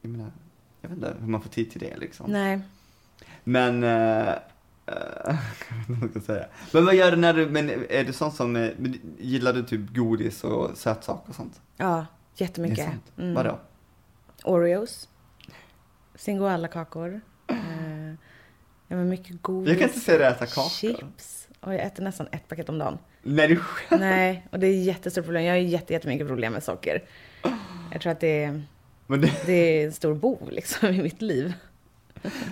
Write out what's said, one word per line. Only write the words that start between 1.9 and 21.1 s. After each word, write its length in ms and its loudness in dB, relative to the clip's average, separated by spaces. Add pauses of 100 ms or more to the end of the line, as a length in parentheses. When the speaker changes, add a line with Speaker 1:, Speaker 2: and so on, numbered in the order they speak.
Speaker 1:
liksom. 360 -12
Speaker 2:
Nej. 280 0 (840)
Speaker 1:
Men, 400 2
eh, 440 4
eh, 60 0 (520)
<laughs> 0 -
jag 480 -4 (540)
vet 0 -
inte 40 -4
vad 100 -2
jag 80 -2
ska 100 -6
säga. 260 -4 (260)
Men 140 8
vad 80 8
gör 160 10
du 60 6
när 180 6
du, 160 4
men 200 0 (200)
är 140 2
du 80 -4
sån 200 -2
som, 240 -2
eh, 200 0
men 240 -6 (180)
gillar 340 2
du 100 0
typ 320 -6
godis 500 0
och 340 -2
sötsaker 500 -4
och 60 -16
sånt? 260 -14 (160)
Speaker 2:
Ja, 300 -2 (300)
jättemycket. 400 -4
Speaker 1:
Det 60 -4
är 40 -4
sant. 320 -10
Speaker 2:
Mm. 160 -4
Speaker 1:
Vadå? 240 -2 (840)
Speaker 2:
Oreos. 640 0 (1080)
Singoalla-kakor. 1080 -4 (280)
Eh, 80 -2 (1300)
ja, 80 -4
men 120 2
mycket 340 -6
godis. 260 0
Speaker 1:
Jag 100 6
kan 100 4
inte 120 -4
se 180 6
dig 80 6
äta 200 2
kakor. 240 -2
Speaker 2:
Chips. 800 -8 (120)